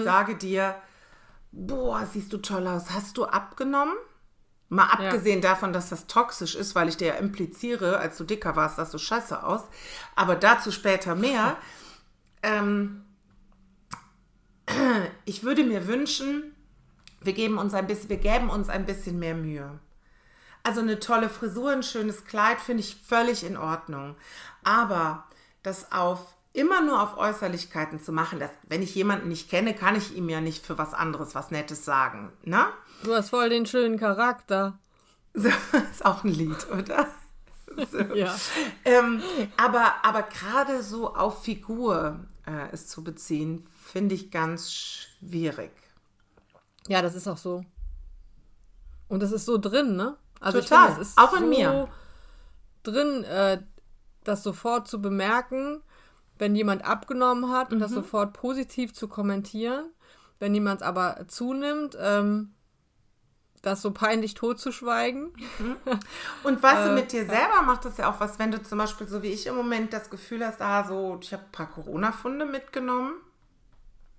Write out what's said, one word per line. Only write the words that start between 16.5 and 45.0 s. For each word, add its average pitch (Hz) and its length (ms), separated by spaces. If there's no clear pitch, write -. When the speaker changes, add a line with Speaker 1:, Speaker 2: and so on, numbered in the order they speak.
Speaker 1:
wir 190 120
geben 214 260
uns 202 160
ein 190 120
bisschen, 208 220
wir 202 80
gäben 220 340
uns 196 180
ein 190 180
bisschen 190 320
mehr 165 160
Mühe. 151 440
Also 226 180
eine 220 200
tolle 226 280
Frisur, 226 420
ein 262 120
schönes 214 420
Kleid 220 360
finde 233 220
ich - 140
völlig 233 480
in - 120
Ordnung. 147 580
Aber 190 640
das - 300
auf, 180 420
immer 349 300
nur 269 200
auf 208 140
Äußerlichkeiten 175 880
zu 160 100
machen, 160 280
das, 143 100
wenn 170 140
ich 180 120
jemanden 196 340
nicht 165 220
kenne, 214 240
kann 202 220
ich 202 200
ihm 175 120
ja 160 120
nicht 160 240
für 156 140
was 156 160
anderes 156 400
was 143 160
Nettes 151 340
sagen, 123 480
ne? 208 220
Speaker 2:
Du 226 120
hast 208 160
voll 240 180
den 233 180
schönen 226 320
Charakter. 196 800
Speaker 1:
So, 214 140
<laughs> - 440
ist - 120
auch 190 200
ein 208 80
Lied, 156 380
oder? 190 360
So. - 80
Speaker 2:
Ja. 190 220
Speaker 1:
Ähm, 240 380
aber, 233 380
aber 214 200
gerade 254 580
so 214 320
auf - 300
Figur, 190 760
äh, 151 260
es - 160
zu - 160
beziehen, 160 600
finde 190 360
ich - 160
ganz 165 420
schwierig. - 960